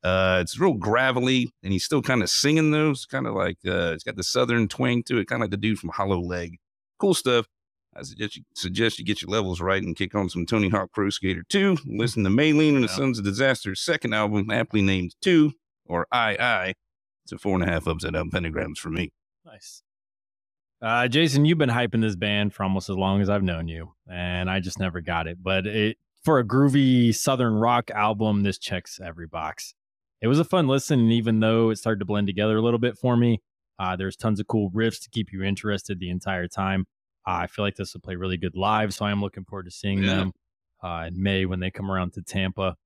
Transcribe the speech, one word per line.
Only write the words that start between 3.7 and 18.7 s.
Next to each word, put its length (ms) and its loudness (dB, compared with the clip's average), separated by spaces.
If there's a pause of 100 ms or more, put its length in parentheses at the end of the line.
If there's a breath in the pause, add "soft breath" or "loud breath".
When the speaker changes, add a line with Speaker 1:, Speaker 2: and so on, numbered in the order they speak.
Speaker 1:
it's 80 -12
got 140 -8
the 80 -4
southern 420 2
twang 380 0
to 140 -2
it, 100 -2
kinda 160 -2
like 80 -4
the 40 -4
dude 220 0
from 120 -10
Hollow 300 -2
Leg. 380 -8 (400)
Cool 160 4
stuff. 320 0 (480)
I 80 -16
suggest 340 -10
you, 60 -20 (120)
suggest 440 -2
you 60 -10
get 180 -4
your 80 -8
levels 300 -2
right 220 0
and 120 -4
kick 220 -6
on 120 0
some 160 -4
Tony 260 2
Hawk 220 -2
Pro 180 0
Skater 380 -4
two. 280 2 (100)
Listen 380 0
to 60 2
Maylene 440 4
and 80 4
the 60 2
Speaker 2:
Yeah. 80 -4
Speaker 1:
Sons 240 0
of 40 -4
Disaster's 560 0
second 320 -2
album, 380 0
aptly 320 2
named 380 2
two, 320 6 (340)
or 240 -4
I 260 0
I. 380 0 (500)
It's 80 -18
a 60 -12
four 160 0
and 80 2
a 80 2
half 160 0
upside 280 -2
down 160 -4
pentagrams 480 -4